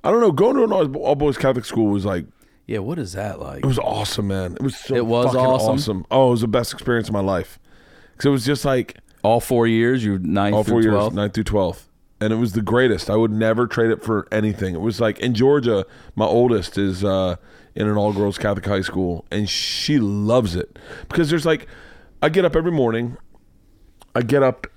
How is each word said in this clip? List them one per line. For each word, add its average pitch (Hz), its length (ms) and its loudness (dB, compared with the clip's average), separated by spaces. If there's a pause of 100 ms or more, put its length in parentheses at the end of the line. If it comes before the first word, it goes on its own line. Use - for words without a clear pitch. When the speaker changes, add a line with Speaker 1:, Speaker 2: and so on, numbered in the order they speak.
Speaker 1:
I 180 80 2
don't 233 80 4
know. 220 100 6
Going 202 260 2
to 254 60 4
an 214 100 2
all, 151 240 0
all-boys 147 420 0
Catholic 123 260 0
school 110 240 0
was 101 160 0
like, 92 200 -2 (440)
Speaker 2:
Yeah, 107 100 -4
what 143 220 -6
is 90 140 -8
that 98 260 -8
like? 69 240 -8
Speaker 1:
it - 20 2
was 131 140 2
awesome, 104 480 -4
man. 95 240 -4
It - 100 -8
was 135 140 -4
so - 180 -6
Speaker 2:
It 120 120 2
was 120 200 2
Speaker 1:
fucking 127 140 2
Speaker 2:
awesome? 127 340 2
Speaker 1:
awesome. 107 380 -4
Oh, 131 160 6
it - 20 4
was 120 120 2
the 120 40 0
best 113 260 0
experience 117 360 -2
of 110 60 -4
my 101 60 0
life. 95 380 -2 (580)
'Cause - 100 -2
it 143 40 6
was 131 140 0
just 143 200 0
like 131 320 -2 (260)
Speaker 2:
All 113 160 2
four 117 300 2
years, 117 360 2
you 101 140 0
ninth 98 340 0
Speaker 1:
all 107 120 2
Speaker 2:
through 107 100 0
Speaker 1:
four 113 80 4
years, 110 120 4
Speaker 2:
twelfth? 104 200 0
Speaker 1:
ninth 104 200 -2
through 110 100 -2
twelfth. 95 440 -2 (320)
And 107 120 0
it 110 40 0
was 113 180 0
the 113 80 0
greatest. 113 460 2
I 98 60 0
would 113 160 2
never 110 380 0
trade 113 240 0
it 107 100 -4
for 107 300 -2
anything. 101 420 -2
It 82 60 -6
was 110 200 -4
like, 107 200 -2
in 123 140 0
Georgia, 120 520 2 (300)
my 104 80 0
oldest 110 520 2
is, 95 280 -2
uh, 95 320 0 (400)
in 107 100 -2
an 104 100 0
all-girls 101 400 0
Catholic 101 300 -4
high 98 140 0
school, 90 500 -4
and 101 180 -4
she - 520 -2
loves 104 560 0
it. - 240 -8 (280)
Because 160 220 0
there's 160 160 0
like, 160 220 0 (520)
I 151 80 2
get 180 160 2
up 165 120 2
every 165 160 0
morning. 120 440 0 (1000)
I 123 60 0
get 139 200 2
up 127 240 0 (100)